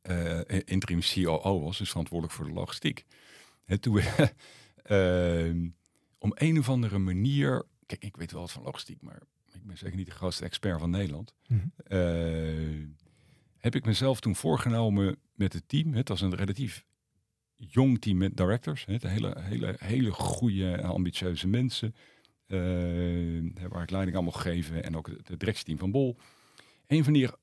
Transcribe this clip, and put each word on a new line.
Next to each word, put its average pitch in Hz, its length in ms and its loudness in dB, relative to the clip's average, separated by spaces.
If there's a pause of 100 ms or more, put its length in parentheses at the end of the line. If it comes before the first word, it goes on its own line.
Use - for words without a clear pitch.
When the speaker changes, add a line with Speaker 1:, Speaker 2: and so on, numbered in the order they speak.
Speaker 1:
eh, 85 380 -2 (260)
interim 92 340 0
C 90 280 2
O 80 160 2
O 95 180 2
was, 82 160 -4
dus 95 120 -4
verantwoordelijk 82 480 -4
voor 76 80 -6
de 73 80 -8
logistiek. - 520 -6 (600)
En 101 140 0
toen, 104 220 4
<laughs> - 840 0
ehm, 85 840 4 (520)
om 101 160 0
een 160 240 4
of 123 100 2
andere 113 280 2
manier, 123 680 2 (220)
kijk, - 180 -10
ik 107 140 -12
weet 82 140 -10
wel 82 100 -10
wat 87 100 -10
van 65 120 -14
logistiek, - 380 -12
maar - 200 -18 (320)
ik 92 100 -20
ben 95 140 -14
zeker 92 200 -8
niet 95 80 -4
de 90 60 -16
grootste 90 340 -4
expert 87 340 -2
van 82 100 -2
Nederland. 90 440 -2 (140)
Speaker 2:
Mhm. 110 200 2 (180)
Speaker 1:
Eh, 80 1000 0 (680)
heb 160 180 -2
ik 123 100 -2
mezelf 117 340 4
toen 101 160 0
voorgenomen 113 800 2 (180)
met 98 180 0
het - 140 -8
team. 156 260 0
Het 120 160 0
was 95 120 -2
een 92 140 2
relatief 98 500 -4 (680)
jong 127 460 4
team 98 160 2
met 95 200 2
directors. 104 480 0
Het 101 180 -4
hele, 101 360 -2
hele, 101 400 -4
hele 113 320 0
goede 95 600 0
en 87 180 -2
ambitieuze 90 580 -2
mensen. 117 480 0 (520)
Eh, 87 1200 -2
waar 85 140 -6
ik 80 80 -8
leiding 95 260 -2
aan 90 60 0
mocht 85 180 -4
geven. 82 420 -2
En 80 140 -4
ook 78 100 -8
het, - 200 -14
het 85 120 -10
directieteam 87 380 -4
van 95 140 -2
Bol. 127 260 2 (680)
Een 156 160 6
van 151 100 6
die 131 140 6 (160)